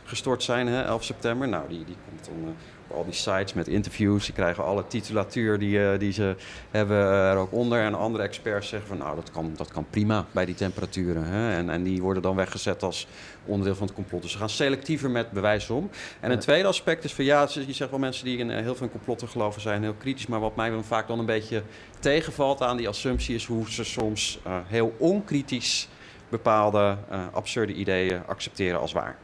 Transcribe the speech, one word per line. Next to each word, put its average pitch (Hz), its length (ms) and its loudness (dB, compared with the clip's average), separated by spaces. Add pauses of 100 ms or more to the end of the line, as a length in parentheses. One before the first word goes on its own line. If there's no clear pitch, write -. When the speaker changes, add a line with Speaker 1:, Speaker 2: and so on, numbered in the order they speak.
Speaker 1:
ingestort 123 380 -2
zijn, 123 240 2
hè, 123 160 2
elf 113 220 0
september." 123 440 -2
Nou, 80 200 -2
die, 82 160 -8
die 90 120 -12 (120)
komt - 160 -16
dan, 80 100 -12 (140)
eh, 160 60 -8 (360)
op - 60 -6
al 82 80 -2
die 87 100 -6
sites 101 400 0
met 87 140 -2
interviews, 101 560 2
die - 100 -6
krijgen 85 300 0
alle 95 220 0
titulatuur 107 720 0
die, 101 320 4
eh, 98 80 4
die 98 140 0
ze 95 240 2 (340)
hebben, 104 260 2 (140)
eh, 95 200 6
er 98 60 6
ook 95 160 0
onder. 117 280 2
En 107 140 2
andere 107 300 0
experts 101 440 -2
zeggen 104 200 -8
van, 95 100 -6
"Nou, 73 180 -4
dat 82 140 -8
kan, 80 260 -4
dat 78 160 -8
kan 78 180 -4
prima 104 420 2
bij 92 120 2
die 87 100 -4
temperaturen," 90 680 -2
hè. 101 320 0
En, 85 140 -2
en 85 120 0
die 92 200 0
worden 92 200 2
dan 95 140 2
weggezet 92 460 -2
als 90 240 -4 (400)
onderdeel 98 280 2
van 98 120 -2
het - 100 -6
complot. 90 260 -6
Dus 85 100 -8
ze 101 60 -6
gaan 107 100 -2
selectiever 139 640 0
met 117 200 0
bewijs 101 400 2
om. 156 200 -2 (300)
En 123 100 -2
een 127 60 4
Speaker 2:
Ja. - 60 -2
Speaker 1:
tweede 180 260 6
aspect 165 360 0
is 143 100 -6
van, 139 100 0
ja, 143 220 6
ze-, 139 200 -6
je 139 60 -6
zegt 127 180 -4
wel 135 80 -2
mensen 131 260 -2
die 123 140 -2
in, 117 120 -2
eh, 110 120 -2
heel 123 120 -2
veel 120 120 -4
in 110 60 -6
complotten 117 360 -4
geloven 104 320 -2
zijn 104 220 0
heel 107 160 -2
kritisch. 135 280 -4
Maar 110 140 0
wat 107 160 -2
mij 113 140 0
dan 113 140 -4
vaak 110 240 0
dan 117 100 -2
een 113 80 -2
beetje 110 360 0 (380)
tegenvalt 143 600 2
aan 123 140 2
die 117 120 -2
assumptie 123 460 0
is 113 120 -4
hoe 113 240 -2
ze 117 140 -4
soms, 110 600 -2
eh, 92 120 -4 (100)
heel 113 320 2
onkritisch 151 880 0 (400)
bepaalde, 104 680 4 (140)
eh, 95 80 -4 (140)
absurde 101 420 -2
ideeën 92 520 2
accepteren - 540 -2
als 76 120 -2
waar. 65 320 -2